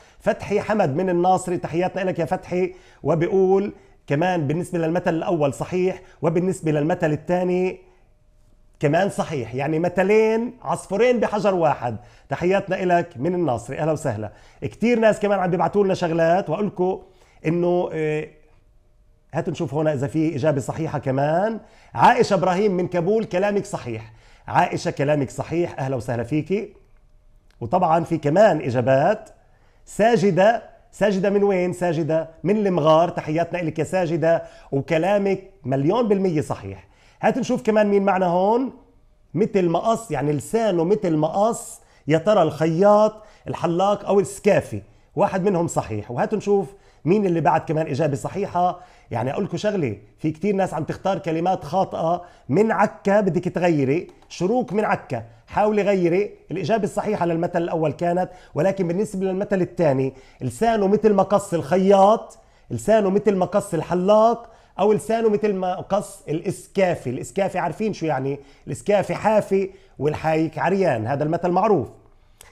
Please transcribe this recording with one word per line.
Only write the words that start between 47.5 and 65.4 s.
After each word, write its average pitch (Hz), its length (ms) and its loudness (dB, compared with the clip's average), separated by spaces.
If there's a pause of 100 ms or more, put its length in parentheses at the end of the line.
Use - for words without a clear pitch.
كمان 160 260 -2
إجابة 147 300 -2
صحيحة. 175 640 -4 (300)
يعني 120 220 -4
أقول 202 120 -4
لكم 170 120 -6
شغلة، 170 400 -2 (220)
في 160 120 -2
كتير 196 240 -2
ناس 185 200 -2
عم 156 100 -4
تختار 190 340 -4
كلمات 170 460 -2
خاطئة. 175 600 -2 (240)
من 190 240 2
عكا 196 480 2
بدك 180 240 0
تغيري، 160 640 0 (220)
شروق 214 440 -2
من 208 120 0
عكا، 143 400 -4 (220)
حاولي 208 360 2
غيري. 185 480 2 (200)
الإجابة 190 340 -2
الصحيحة 196 420 -4
للمثل 170 360 -2
الأول 160 300 -2
كانت، 175 380 -2 (240)
ولكن 190 340 0
بالنسبة 190 380 -4
للمثل 190 340 -2
الثاني، 135 540 0 (260)
لسانه 202 460 0
مثل 208 280 4
مقص 190 400 2
الخياط، 190 840 4 (320)
لسانه 196 400 2
مثل 202 260 2
مقص 180 380 -2
الحلاق، 208 800 2 (260)
أو 214 140 2
لسانه 226 360 0
مثل 208 260 0